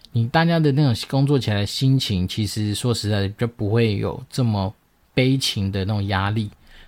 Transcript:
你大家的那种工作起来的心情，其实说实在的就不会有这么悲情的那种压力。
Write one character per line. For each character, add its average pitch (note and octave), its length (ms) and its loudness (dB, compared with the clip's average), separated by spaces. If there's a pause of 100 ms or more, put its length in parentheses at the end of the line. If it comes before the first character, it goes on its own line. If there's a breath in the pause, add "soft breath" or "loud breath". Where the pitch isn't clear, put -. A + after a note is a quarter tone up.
(100)
你 A#2 180 0
大 D#3+ 160 2
家 E3+ 140 2
的 D3+ 140 4
那 C#3+ 100 2
种 B2 260 2
工 C#3 160 2
作 C#3 140 4
起 A2+ 140 -2
来 G2+ 80 0
的 G2+ 60 -2
心 C3+ 300 2
情， F#2 300 0
其 G#2+ 180 -4
实 G#2 300 -2
说 B2 180 -2
实 G#2 160 -4
在 G#2 120 0
的 G2 80 -2
就 A2+ 180 -4
不 A2 240 -4
会 A2+ 280 2
有 G#2 300 -4
这 - 140 -2
么 G2+ 320 0 (400)
悲 C3 240 2
情 F#2+ 320 -2
的 G2 140 -2
那 G#2 80 -2
种 G2+ 160 -2
压 G2 220 0
力。 G#2+ 200 -2 (380 soft breath)